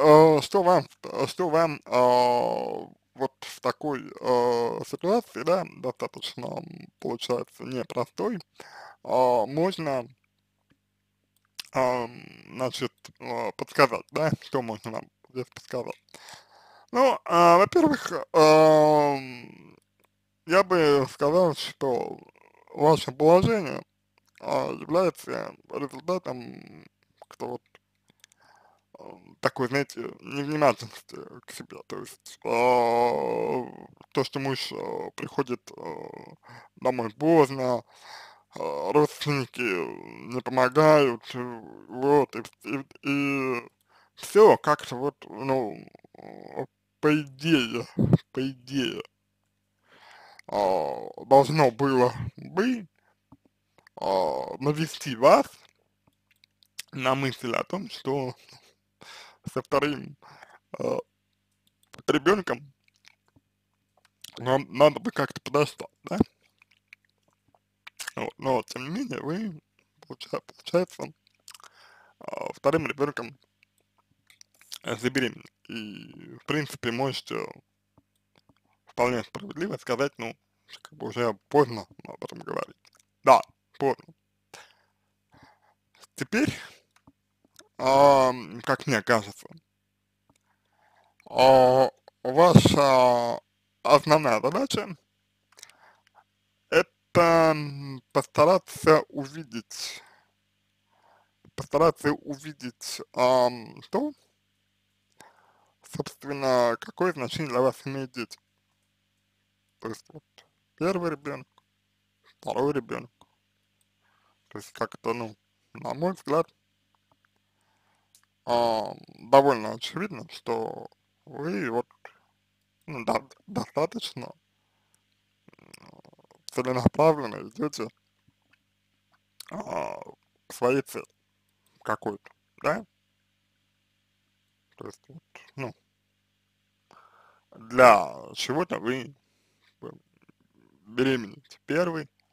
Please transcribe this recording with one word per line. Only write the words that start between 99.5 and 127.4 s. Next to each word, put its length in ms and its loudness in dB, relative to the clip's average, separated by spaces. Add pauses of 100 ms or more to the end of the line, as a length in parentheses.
постараться 580 0
увидеть, 880 -14 (120)
ам, 680 0 (100)
то, 200 -4 (1800)
собственно, 840 -2
какое 340 -4
значение 380 -8
для 100 2
вас 140 2 (100)
имеют 260 -8
дети. 260 -12 (1400)
То 80 -10
есть 240 -16
вот 100 -20 (520)
первый 360 -4
ребенок, 360 -12 (760)
второй 500 -4
ребенок. 380 -8 (1400)
То 120 -18
есть 120 -20
как-то, 420 -6
ну, 220 -10 (380)
на 200 -10
мой 200 -4
взгляд, 340 -2 (2000)
ам, 520 0 (340)
довольно 420 6
очевидно, 560 -10
что 580 -8 (380)
вы 460 -8
вот, 160 -4 (1000)
ну, 180 -12
да, 160 -4 (260)
достаточно, 880 -8 (1300)
м, 140 -20 (800)
целенаправленно 880 0 (120)